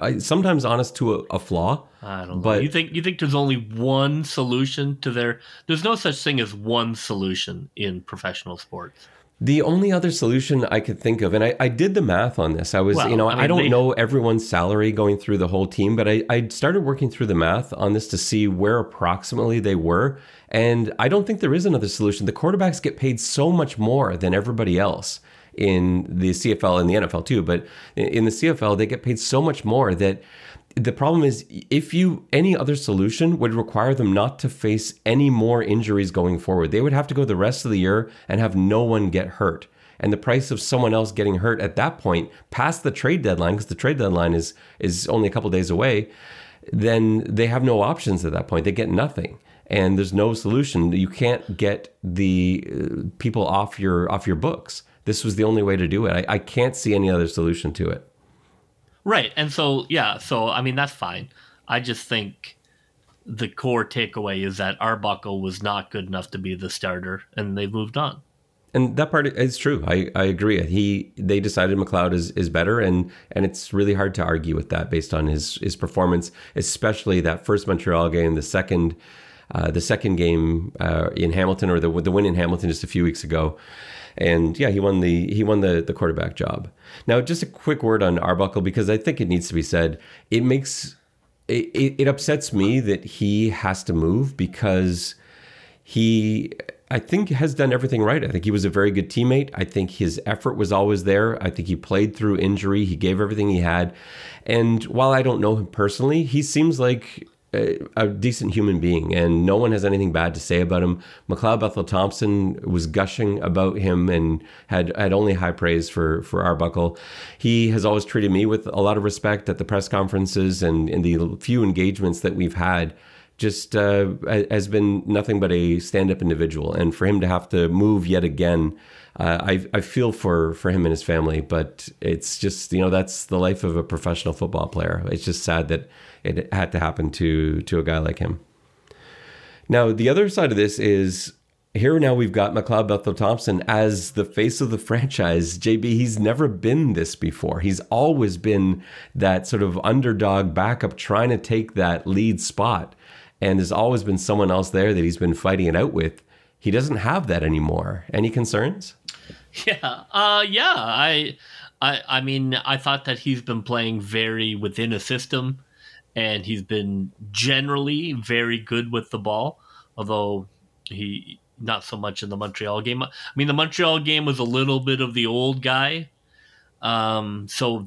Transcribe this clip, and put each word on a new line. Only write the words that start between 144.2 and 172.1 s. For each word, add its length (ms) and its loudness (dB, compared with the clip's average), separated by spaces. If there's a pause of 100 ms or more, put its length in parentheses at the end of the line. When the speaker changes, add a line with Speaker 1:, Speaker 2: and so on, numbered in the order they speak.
Speaker 1:
face 360 -2
of 100 0
the 60 -2
franchise. 800 0
J 180 2
B, 220 0
he's 200 0
never 300 2
been 460 0
this 220 -2
before. 440 -4
He's 220 0
always 560 0
been 460 2 (300)
that 320 2
sort 180 -2
of 200 -2
underdog 720 2
backup 440 -2
trying 320 0
to 80 2
take 360 -2
that 340 0
lead 320 2
spot. 560 -4 (460)
And 180 2
there's 140 -2
always 300 2
been 140 0
someone 320 0
else 200 0
there 240 2
that 100 2
he's 140 0
been 160 0
fighting 340 0
it 80 2
out 160 2
with. 320 -4 (340)
He 140 -2
doesn't 260 0
have 300 -2
that 160 0
anymore. 680 -2
Any 160 0
concerns? 640 -2 (720)
Speaker 2:
Yeah, 460 -2
uh, 360 2
yeah. 260 0
I, 640 0 (440)
I, 260 0
I 140 0
mean, 340 -2
I 220 -2
thought 260 -4
that 160 -4
he's 220 -4
been 200 -6
playing 380 -2
very 560 -2
within 380 -4
a 60 -4
system, 600 -4 (560)
and 300 -2
he's 160 -4
been 500 -4 (200)
generally 800 -2
very 460 -2
good 340 -4
with 160 -4
the 100 -8
ball, 400 -4 (380)
although 500 -4 (380)
he, 540 -12 (200)
not 240 -6
so 140 -12
much 260 -8